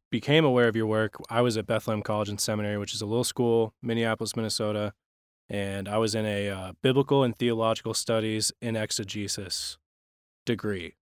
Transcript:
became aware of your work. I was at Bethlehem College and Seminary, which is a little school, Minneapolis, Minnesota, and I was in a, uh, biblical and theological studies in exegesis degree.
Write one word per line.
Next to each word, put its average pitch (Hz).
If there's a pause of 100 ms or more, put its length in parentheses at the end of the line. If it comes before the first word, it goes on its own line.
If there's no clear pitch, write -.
(100)
became 143
aware 123
of 110
your 110
work. 107 (140)
I 117
was 117
at 107
Bethlehem 110
College 104
and 104
Seminary, 104
which 101
is 110
a 107
little 117
school, 117
Minneapolis, 113
Minnesota, 107 (540)
and 98
I 104
was 113
in 110
a, 101
uh, 92 (100)
biblical 135
and 120
theological 113
studies 110 (100)
in 113
exegesis 104 (720)
degree. 101 (180)